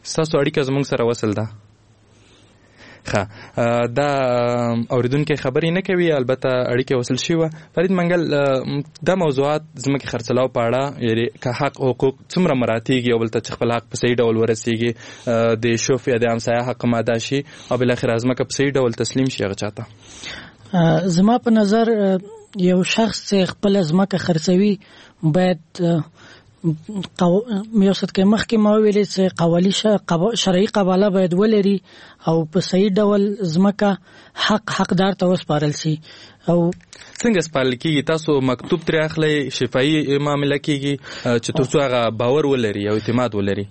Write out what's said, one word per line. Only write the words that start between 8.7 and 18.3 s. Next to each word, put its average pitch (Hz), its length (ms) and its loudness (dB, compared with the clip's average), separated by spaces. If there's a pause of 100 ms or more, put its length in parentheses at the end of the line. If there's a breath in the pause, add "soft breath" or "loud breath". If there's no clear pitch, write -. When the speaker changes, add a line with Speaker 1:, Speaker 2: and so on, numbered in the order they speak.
Speaker 1:
دا 170 120 2
موضوعات 151 460 0
ځمکې 139 500 -4
خرڅلاو 123 360 0
په 127 200 -2
اړه، 127 160 0 (200)
یعنې 113 220 0 (160)
که 127 80 -4
حق 139 320 -4
حقوق 131 340 0 (140)
څومره 180 320 0
مراعاتېږي، 120 480 0
یو 117 80 2
بل 113 100 0
ته 113 120 -2
چې - 120 -8
خپل 117 200 -2
حق 117 180 -4
په - 60 -10
صحیح 123 200 0
ډول 117 220 2
ورسېږي، 113 540 0 (360 loud breath)
آه، 117 280 2
د 117 200 0
شوف 127 320 -2
یا 120 100 0
د 117 140 2
همسایه 117 380 -2
حق 123 160 -6
ماده 117 340 0
شي 139 240 -4 (280 loud breath)
او 127 60 0
بالاخره 123 400 0
ځمکه 123 260 -2